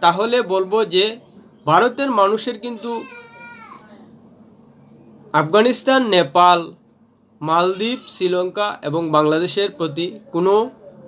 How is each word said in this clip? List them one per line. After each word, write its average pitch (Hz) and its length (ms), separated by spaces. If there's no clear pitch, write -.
তাহলে 196 420
বলবো 190 420
যে 185 200
ভারতের 240 440
মানুষের 214 480
কিন্তু 240 460
আফগানিস্তান, 220 760
নেপাল, 175 500
মালদ্বীপ, 185 580
শ্রীলঙ্কা 180 760
এবং 156 280
বাংলাদেশের 160 600
প্রতি 165 360
কোনো 196 380